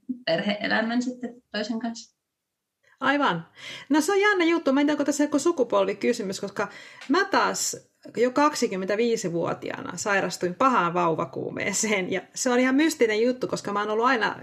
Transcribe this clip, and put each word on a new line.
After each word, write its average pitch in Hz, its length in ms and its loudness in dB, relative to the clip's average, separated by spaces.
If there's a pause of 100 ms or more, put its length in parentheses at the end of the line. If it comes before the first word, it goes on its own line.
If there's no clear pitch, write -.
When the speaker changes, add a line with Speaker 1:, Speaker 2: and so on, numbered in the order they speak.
(260)
Speaker 1:
perhe-elämän 208 760 -2
sitten 247 400 -8 (100)
toisen 220 260 -6
kanssa. - 380 -10 (840)
Speaker 2:
Aivan. 254 460 0 (420)
No 294 120 4
se 302 120 0
on 392 80 4
jännä 392 240 4
juttu. 330 280 2
Mä 277 80 4
en 294 60 4
tiedä, 294 80 2
onko 294 100 -2
tässä 294 200 2
joku 294 140 0
sukupolvikysymys, 208 1000 0
koska 202 280 -6 (400)
mä 359 160 4
taas 202 520 0 (400)
jo 247 140 2
kaksikymmentäviisivuotiaana 202 1700 0
sairastuin 180 580 0
pahaan 202 400 2
vauvakuumeeseen. 185 1160 -2
Ja 180 80 -2 (140)
se - 160 -2
on 240 100 4
ihan 262 140 2
mystinen 240 480 2
juttu, 247 240 0
koska 180 260 -6
mä 208 80 -2
oon 214 100 -2
ollut 226 160 0
aina 226 360 0